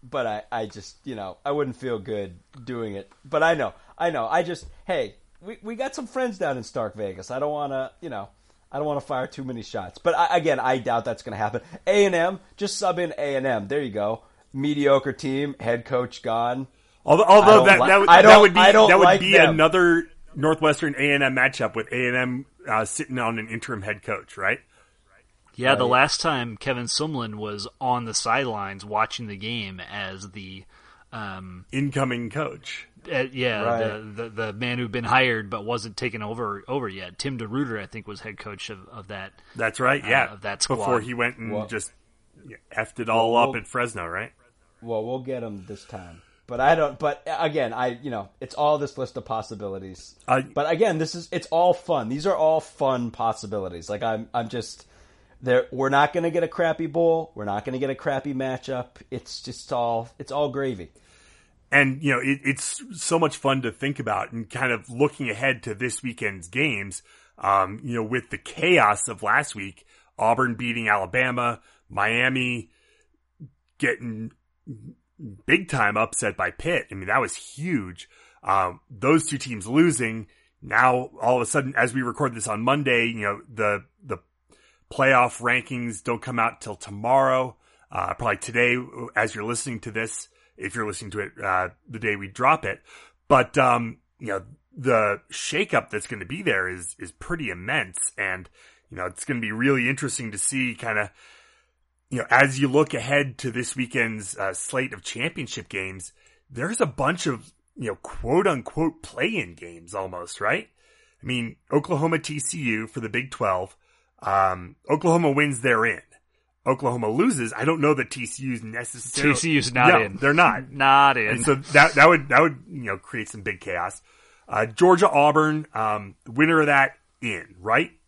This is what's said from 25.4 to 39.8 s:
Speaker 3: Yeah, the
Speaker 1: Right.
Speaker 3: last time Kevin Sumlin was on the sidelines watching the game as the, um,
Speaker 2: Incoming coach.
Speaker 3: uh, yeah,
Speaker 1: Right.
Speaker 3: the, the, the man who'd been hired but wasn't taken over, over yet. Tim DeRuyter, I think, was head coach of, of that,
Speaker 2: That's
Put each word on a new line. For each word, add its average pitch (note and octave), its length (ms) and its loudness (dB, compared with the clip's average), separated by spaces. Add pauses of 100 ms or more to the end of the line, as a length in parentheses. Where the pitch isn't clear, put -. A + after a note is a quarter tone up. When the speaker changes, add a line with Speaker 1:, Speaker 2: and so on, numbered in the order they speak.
Speaker 3:
Yeah, C3 200 4
the B2+ 80 2
Speaker 1:
Right. A#2+ 60 2
Speaker 3:
last B2+ 300 2
time B2 360 -2
Kevin B2 300 -4
Sumlin B2 500 -6
was G#2 320 -10 (120)
on B2 260 -2
the A2 80 -10
sidelines G#2+ 680 -4
watching G#2+ 440 -4
the G2+ 80 -12
game G#2 440 -8
as F#2+ 520 -12
the, F#2+ 320 -16 (480)
um, F#2+ 580 -14
Speaker 2:
Incoming C3 600 -4
coach. - 580 -10 (240)
Speaker 3:
uh, C3 200 -2
yeah, B2 300 -2
Speaker 1:
Right. A2+ 260 0
Speaker 3:
the, G#2+ 340 -10
the, A#2 60 -10
the A2 240 -8
man B2 260 -6
who'd A#2+ 140 -6
been A#2+ 120 -4
hired A#2+ 460 0
but G#2 140 -8
wasn't A2 320 -6
taken A#2 260 -6
over, G#2 440 -8
over B2+ 220 -4
yet. F#2 300 -14
Tim C3+ 200 -6
DeRuyter, A2+ 420 -4
I F#2+ 60 -12
think, A2 220 -14
was G2+ 120 -14
head G#2+ 180 -14
coach G2+ 320 -14
of, F#2+ 180 -18
of G2 200 -18
that, G2 240 -12 (240)
Speaker 2:
That's A2+ 240 -2